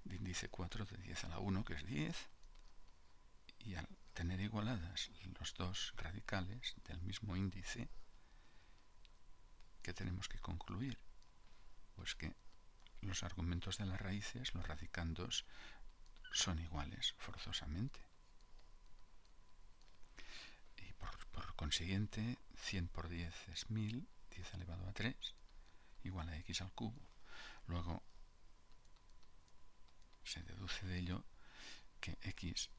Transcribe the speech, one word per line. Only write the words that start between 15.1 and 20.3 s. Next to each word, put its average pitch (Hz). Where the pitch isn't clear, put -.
son 85
iguales, 80
forzosamente. 101